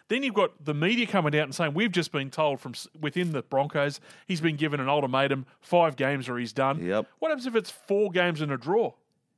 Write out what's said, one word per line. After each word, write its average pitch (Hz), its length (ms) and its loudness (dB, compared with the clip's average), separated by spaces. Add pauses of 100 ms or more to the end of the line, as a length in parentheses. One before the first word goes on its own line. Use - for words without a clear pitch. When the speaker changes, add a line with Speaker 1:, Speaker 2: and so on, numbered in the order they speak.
Speaker 1:
Then 262 140 0
you've 262 100 -2
got 190 320 0
the 151 80 -2
media 202 340 2
coming 151 320 2
out 151 60 2
and 139 100 -6
saying, 156 200 -2
"We've 202 180 2
just 170 180 0
been 135 200 -4
told 143 280 0
from 127 140 -12
s-, - 140 -12 (120)
within 160 340 -4
the 135 100 -2
Broncos 143 580 0 (260)
he's 175 140 -4
been 160 160 2
given 147 240 0
an 131 80 -2
ultimatum, 135 560 2 (160)
five 170 360 4
games 135 300 0
or 123 120 -4
he's 120 160 -6
done." 135 280 0
Speaker 2:
Yep. 98 240 0 (120)
Speaker 1:
What 311 100 -2
happens 269 180 -4
if 233 80 -2
it's 220 160 -2
four 202 420 -2
games 175 280 2
and 151 100 -2
a 135 60 -2
draw? 165 380 0 (440)